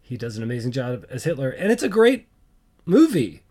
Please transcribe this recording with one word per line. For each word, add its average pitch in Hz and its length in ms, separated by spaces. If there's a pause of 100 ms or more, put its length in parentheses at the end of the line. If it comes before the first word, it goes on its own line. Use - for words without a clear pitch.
He 123 140
does 113 200
an 113 60
amazing 120 280
job 123 380
as 123 140
Hitler. 139 260
And 180 220
it's 233 100
a - 80
great 226 380 (580)
movie 175 640